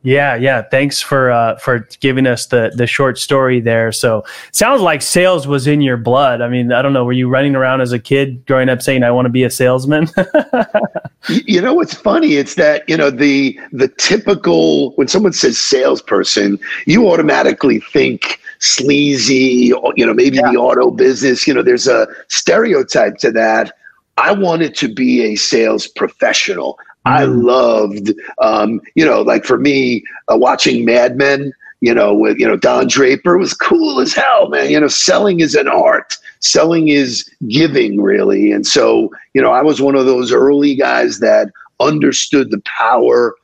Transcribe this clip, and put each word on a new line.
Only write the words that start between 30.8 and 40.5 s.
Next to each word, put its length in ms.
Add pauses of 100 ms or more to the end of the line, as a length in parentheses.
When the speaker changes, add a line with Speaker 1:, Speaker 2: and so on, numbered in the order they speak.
Speaker 2:
Mad 320
Men, 360 (280)
you 140
know, 200
with, 240
you 100
know, 80
Don 320
Draper 500
was 160
cool 460
as 140
hell, 340
man. 220
You 100
know, 80
selling 520
is 140
an 140
art. 480 (240)
Selling 480
is 400 (200)
giving, 520
really. 520
And 140
so, 440 (240)
you 80
know, 100
I 100
was 180
one 160
of 100
those 260
early 420